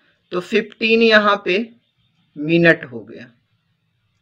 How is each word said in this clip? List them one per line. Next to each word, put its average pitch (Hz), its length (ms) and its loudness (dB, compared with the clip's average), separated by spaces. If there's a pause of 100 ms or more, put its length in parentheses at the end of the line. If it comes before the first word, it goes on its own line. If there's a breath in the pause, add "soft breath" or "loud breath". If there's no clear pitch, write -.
(320)
तो 180 80 -6
फ़िफ़्टीन 220 640 -2
यहाँ 208 440 2
पे 180 120 -2 (760)
minute 160 480 2
हो 120 180 -16
गया। 110 240 -20 (960)